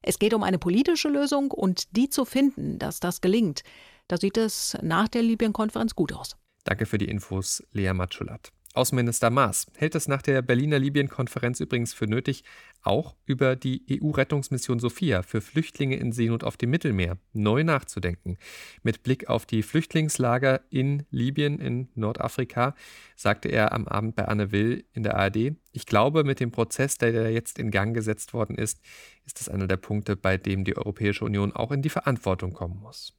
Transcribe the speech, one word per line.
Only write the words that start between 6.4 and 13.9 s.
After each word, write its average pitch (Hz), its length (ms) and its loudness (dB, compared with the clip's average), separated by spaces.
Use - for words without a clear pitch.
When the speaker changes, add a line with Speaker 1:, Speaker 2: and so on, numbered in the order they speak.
Speaker 2:
Danke 107 200 0
für 107 120 -2
die 101 100 0
Infos, 98 640 -4
Lea 95 220 0
Matschulat. - 580 -6
Außenminister 123 540 2
Maas 120 380 2
hält 156 160 -2
es 156 140 -2
nach 135 160 -2
der 135 180 4
Berliner 135 380 2
Libyen-Konferenz 135 800 0
übrigens 120 340 -2
für 110 140 -2
nötig, 123 360 -2
auch - 420 0
über 131 320 2
die 131 320 -4
E-U-Rettungsmission 139 920 0